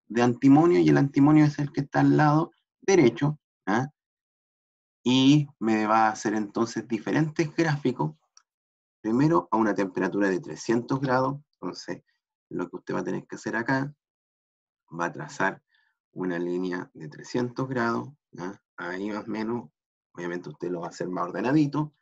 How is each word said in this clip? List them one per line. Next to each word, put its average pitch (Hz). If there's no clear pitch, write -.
de 113
antimonio, 139
y 160
el 143
antimonio 143
es 147
el 143
que -
está 143
al 143
lado 151
derecho, 147
¿ah? 117
Y 135
me 110
va 110
a -
hacer 110
entonces 107
diferentes 151
gráficos, 151
primero 139
a 110
una 110
temperatura 95
de 92
trescientos 120
grados, 131
entonces -
lo 87
que -
usted 95
va 95
a 92
tener 95
que 95
hacer 107
acá, 135
va 85
a 82
trazar 92
una 90
línea 90
de -
trescientos 123
grados, 120
¿ah? 92
Ahí 92
más 104
o -
menos, 110
obviamente 87
usted 85
lo 87
va 87
a 82
hacer 87
más 87
ordenadito, 143